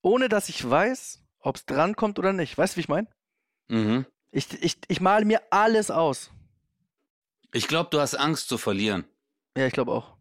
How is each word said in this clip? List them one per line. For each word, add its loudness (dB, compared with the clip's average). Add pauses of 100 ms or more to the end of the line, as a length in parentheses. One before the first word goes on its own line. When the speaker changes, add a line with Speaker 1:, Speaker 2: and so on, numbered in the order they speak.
Speaker 1:
ohne 2
dass 0
ich -8
weiß, 0 (180)
ob's -6
drankommt 0
oder 0
nicht. -4
Weißt 0
du, -6
wie -4
ich -8
mein? -2 (600)
Speaker 2:
Mhm. 0 (240)
Speaker 1:
Ich, -6 (100)
ich, -2 (120)
ich -2
male 4
mir 2 (100)
alles 2
aus. 0 (1200)
Speaker 2:
Ich -2
glaub, 0
du 2
hast 0
Angst -2
zu -2
verlieren. -2 (520)
Speaker 1:
Ja, 2
ich 0
glaub -2
auch. -6